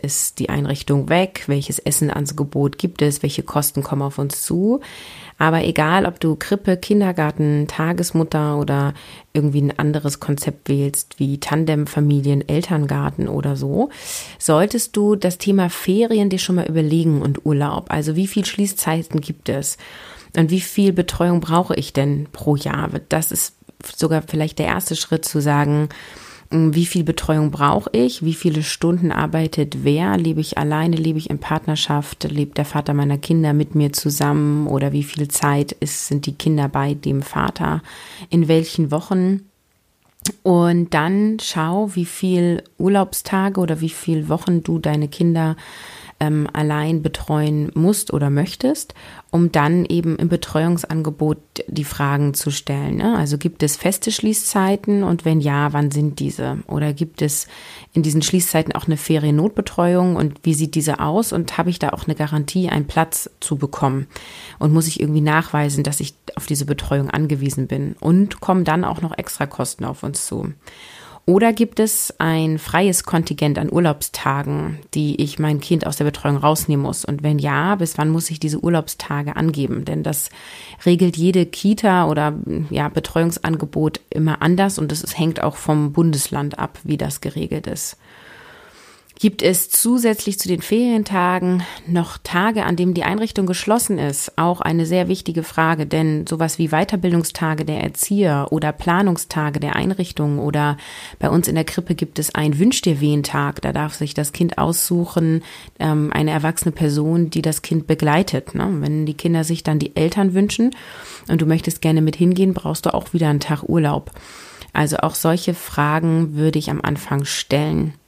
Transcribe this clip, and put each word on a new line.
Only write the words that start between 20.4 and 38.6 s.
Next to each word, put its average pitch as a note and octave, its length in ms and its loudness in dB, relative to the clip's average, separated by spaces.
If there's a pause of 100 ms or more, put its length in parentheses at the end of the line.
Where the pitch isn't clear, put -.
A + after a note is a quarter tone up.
wie F#3 100 2
viel G3 320 2
Betreuung F3 480 2
brauche E3 340 0
ich - 180 -6
denn C#3+ 400 0
pro D3 240 0
Jahr? C#3+ 340 -4 (180)
Das D#3+ 240 0
ist - 220 -4 (420)
sogar D#3+ 260 2
vielleicht D#3 360 -4
der - 80 0
erste F3 300 -2
Schritt D#3+ 280 -2
zu - 160 -2
sagen, D3 480 2 (640)
mm, D#3+ 240 4
wie E3+ 120 4
viel E3+ 180 0
Betreuung D#3 460 0
brauche D3 420 0
ich? A#3+ 320 0
Wie D#3+ 100 0
viele D#3 280 0
Stunden E3+ 500 0
arbeitet D3+ 720 -2
wer? E3 320 2
Lebe D#3+ 240 0
ich - 180 -4
alleine? D#3 380 2
Lebe D#3+ 220 0
ich D#3 120 -6
in C#3+ 80 -2
Partnerschaft? D3+ 880 -2
Lebt D3 340 -2
der D3 60 2
Vater D3 300 -2
meiner C#3+ 240 2
Kinder D#3+ 340 2
mit D3 220 2
mir D3 180 2
zusammen? D3 760 0
Oder C#3 260 0
wie C#3+ 120 0
viel D3 240 -4
Zeit C#3+ 440 0
ist, - 360 -6
sind D3 180 -2
die C#3 80 -6
Kinder D3 340 2
bei C#3 260 0
dem C#3 280 -2
Vater? D3+ 600 -2 (480)
In E3 180 4
welchen D#3+ 420 2